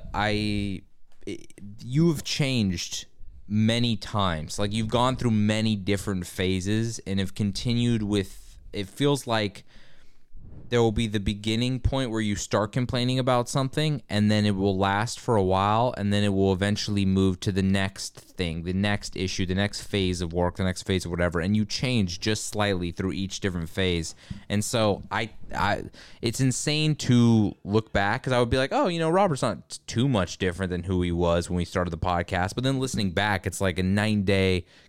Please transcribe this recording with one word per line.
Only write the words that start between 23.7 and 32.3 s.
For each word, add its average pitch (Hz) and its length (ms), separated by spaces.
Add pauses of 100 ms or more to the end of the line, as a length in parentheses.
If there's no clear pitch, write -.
And 104 160
so 110 460
I, 110 200 (220)
I, 95 300 (400)
it's 117 180
insane 151 560
to 117 680
look 104 280
back, 104 300
'cause 131 100
I 123 60
would 120 120
be 131 60
like, 131 160
"Oh, 269 140
you 170 140
know, 160 100
Robert's 180 320
not 101 280
t-, - 80 (100)
too 123 200
much 98 300
different 92 320
than 87 140
who 92 180
he 87 80
was 85 400
when 90 60
we 87 80
started 87 260
the 82 80
podcast." 87 560